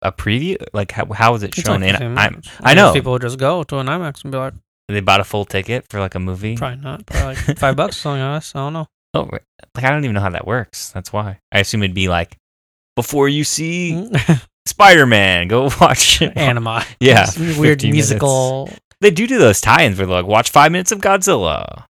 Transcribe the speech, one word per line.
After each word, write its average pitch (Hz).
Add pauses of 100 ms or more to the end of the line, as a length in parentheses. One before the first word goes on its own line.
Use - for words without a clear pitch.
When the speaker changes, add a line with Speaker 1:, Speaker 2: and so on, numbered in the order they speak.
Speaker 1:
a 95
preview? 135 (160)
Like, 101
how, -
how 113
was 107
it -
Speaker 2:
It's 175
Speaker 1:
shown 101
Speaker 2:
like 95
Speaker 1:
in 98
Speaker 2:
the 104
same 117
Speaker 1:
I-, 104
Speaker 2:
image. - (100)
Speaker 1:
I 131
Speaker 2:
There's 196
Speaker 1:
know. 175
Speaker 2:
people 131
would 123
just 127
go 151
to 139
an 131
imax 156
and 143
be 135
like, 131 (360)
Speaker 1:
They 101
bought 98
a 95
full 101
ticket 110
for, 104
like, 95
a 95
movie? 92
Speaker 2:
Probably 123
not. -
Probably, 135
like, -
Speaker 1:
<laughs> -
Speaker 2:
five 135
bucks, 165
something 143
like 143
that. -
I 143
don't 143
know. 160 (260)
Speaker 1:
Oh, -
right. - (340)
Like, 127
I 131
don't 147
even 117
know 101
how 98
that 85
works. 110
That's -
why. 104 (120)
I 104
assume 104
it'd 92
be 92
like, 85 (600)
before 139
you 147
see 165
Speaker 2:
Mm. 170 (100)
<laughs> -
Speaker 1:
Spider-Man, 110
go 127
<laughs> -
watch -
it. -
Speaker 2:
Anima. 117 (160)
Speaker 1:
Yeah, 120
Speaker 2:
It's -
weird 151
Speaker 1:
fifteen 117
minutes. 143
Speaker 2:
musical. 135 (300)
Speaker 1:
They 202
do 180
do 254
those 127
tie-ins 117
where 95
they're 92
like, 90
"Watch 107
five 147
minutes 180
of 202
Godzilla 113 (120)